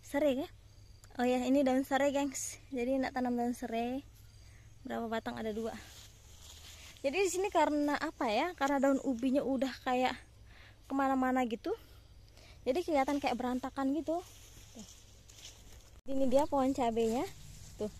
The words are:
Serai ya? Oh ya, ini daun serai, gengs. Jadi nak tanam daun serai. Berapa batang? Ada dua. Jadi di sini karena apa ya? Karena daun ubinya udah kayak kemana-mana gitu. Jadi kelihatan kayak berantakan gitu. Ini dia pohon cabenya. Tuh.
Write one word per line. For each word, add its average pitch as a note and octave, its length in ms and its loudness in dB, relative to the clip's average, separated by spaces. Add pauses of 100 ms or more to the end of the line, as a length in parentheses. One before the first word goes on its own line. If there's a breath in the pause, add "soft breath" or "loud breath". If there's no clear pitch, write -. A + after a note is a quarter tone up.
Serai C#4+ 400 2
ya? F#4 40 -10 (680)
Oh B3 80 2
ya, B3 160 2
ini C4+ 240 4
daun C4 160 4
serai, C4+ 320 2
gengs. - 460 -2 (100)
Jadi C4 300 0
nak - 160 -2
tanam B3 180 0
daun A#3+ 220 0
serai. A#3+ 480 -4 (840 loud breath)
Berapa A#3 220 -4
batang? A3+ 260 -4
Ada A3 160 -4
dua. A3 240 -4 (1300 loud breath)
Jadi C#4 160 0
di F#4+ 160 4
sini F#4+ 160 0
karena D4 480 2
apa D4+ 320 -2
ya? C#4 240 2
Karena C#4 240 0
daun C4+ 240 4
ubinya C4 400 0
udah C4 320 0 (160)
kayak B3+ 240 2 (800 loud breath)
kemana-mana C4 560 2
gitu. A#3 240 -4 (960 loud breath)
Jadi F4 160 2
kelihatan C#4+ 320 2
kayak B3 240 0
berantakan C4 560 -2
gitu. D#4+ 240 -2 (1900)
Ini C4+ 240 4
dia C#4 160 6
pohon C4+ 280 2
cabenya. A#3 480 2 (520)
Tuh. G#3 260 -6